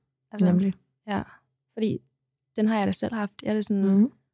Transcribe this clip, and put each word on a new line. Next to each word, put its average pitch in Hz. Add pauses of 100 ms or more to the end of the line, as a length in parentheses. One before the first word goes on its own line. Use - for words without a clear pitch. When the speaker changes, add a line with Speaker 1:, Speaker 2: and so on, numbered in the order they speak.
(320)
Speaker 1:
Altså, 208
Speaker 2:
nemlig. 180 (320)
Speaker 1:
ja. 196 (500)
Fordi 220 (580)
den 220
har 220
jeg 202
da 196
selv 214
haft. 208 (100)
Jeg -
er 214
da 214
sådan, 202
Speaker 2:
Mhm. 196 (220)